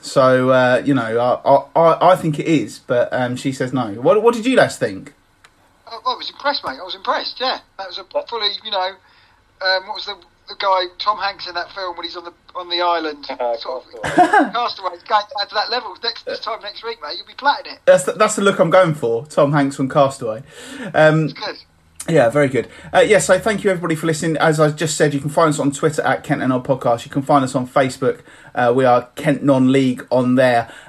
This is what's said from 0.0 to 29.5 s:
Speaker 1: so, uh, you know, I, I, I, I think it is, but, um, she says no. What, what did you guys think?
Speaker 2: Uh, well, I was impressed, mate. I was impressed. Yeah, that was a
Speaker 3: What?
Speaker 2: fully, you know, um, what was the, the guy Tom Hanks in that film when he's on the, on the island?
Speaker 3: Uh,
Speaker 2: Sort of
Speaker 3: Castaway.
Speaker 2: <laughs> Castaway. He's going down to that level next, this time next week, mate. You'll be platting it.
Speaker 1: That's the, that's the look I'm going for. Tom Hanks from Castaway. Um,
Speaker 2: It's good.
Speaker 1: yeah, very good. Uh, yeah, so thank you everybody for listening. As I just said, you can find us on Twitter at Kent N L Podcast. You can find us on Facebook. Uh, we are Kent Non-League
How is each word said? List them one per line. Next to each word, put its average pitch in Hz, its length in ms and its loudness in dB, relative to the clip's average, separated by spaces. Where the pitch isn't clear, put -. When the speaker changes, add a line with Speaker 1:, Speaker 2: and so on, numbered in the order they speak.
Speaker 1:
so, 131 480 2
uh, 127 340 4
you 143 100 2
know, 117 260 -2
I, 120 300 0
I, 139 320 4
I, 165 300 4
I 185 40 6
think 160 240 -2
it - 80 -4
is, 127 320 0
but, 120 320 -2
um, 123 240 -2
she 131 160 -4
says 127 220 -4
no. 117 200 -4
What, 151 280 2
what 233 140 4
did 220 100 -4
you 254 100 0
guys 147 220 2
think? 101 360 -6
Speaker 2:
Uh, 226 160 -14
well, 254 120 -4
I - 20 -14
was - 120 -12
impressed, - 340 -6
mate. 262 160 -8
I - 40 -16
was 185 120 -14
impressed. - 440 -6
Yeah, 247 200 -4
that 196 100 -12
was 180 100 -14
a 196 140 -14
Speaker 3:
What? 190 180 -6
Speaker 2:
fully, 214 200 -4
you 220 80 -12
know, 190 240 -4
um, 190 260 -2
what 214 80 -8
was - 100 -12
the, 202 100 -10
the 208 120 -20
guy 190 260 2
Tom 208 180 -2
Hanks 190 300 -6
in 180 80 -10
that 170 160 -8
film 185 260 -8
when 170 80 -10
he's 170 120 -12
on 170 80 -14
the, 170 80 -16
on 180 140 -10
the 175 120 -2
island? 160 480 -2
Speaker 3:
Uh, 123 280 -4
Speaker 2:
Sort 127 260 -10
of 113 200 -20
Speaker 3:
Castaway. 339 480 2
Speaker 2:
<laughs> - 20 -14
Castaway. 208 400 -4
He's 175 100 -18
going 214 200 0
down 202 100 -4
to - 80 -10
that 208 160 -2
level 220 320 -8
next, 220 220 -8
this - 140 -8
time 214 220 -10
next 202 220 -16
week, - 180 -10
mate. - 160 -12
You'll - 100 -16
be 208 60 -20
platting 285 400 -2
it. - 120 -20
Speaker 1:
That's 185 180 6
the, - 100 -4
that's 208 220 2
the 208 80 -2
look 196 160 2
I'm 175 100 4
going 180 260 4
for. 117 300 -2
Tom 143 280 0
Hanks 139 220 0
from 135 140 -2
Castaway. 131 540 0
Um, 156 320 4
Speaker 2:
It's 139 80 -6
good. 185 240 -12
Speaker 1:
yeah, 151 200 4
very 143 180 2
good. 123 220 -4
Uh, 180 60 4
yeah, 190 200 6
so - 180 4
thank 220 280 -2
you 202 40 2
everybody 170 260 -2
for 156 120 -4
listening. 160 300 -2
As 160 240 2
I 151 100 4
just 151 240 -4
said, 147 180 2
you 139 60 -2
can 143 100 -6
find 165 200 2
us 143 100 -2
on 139 140 0
Twitter - 300 -2
at 127 200 -2
Kent 147 180 -2
N 131 120 0
L 127 80 -2
Podcast. 123 420 -2
You - 80 -18
can 143 100 -2
find 139 220 4
us 127 100 -4
on 127 140 -2
Facebook. 131 540 0
Uh, 120 180 2
we 131 120 2
are 123 300 4
Kent 143 280 -2
Non-League 131 680 2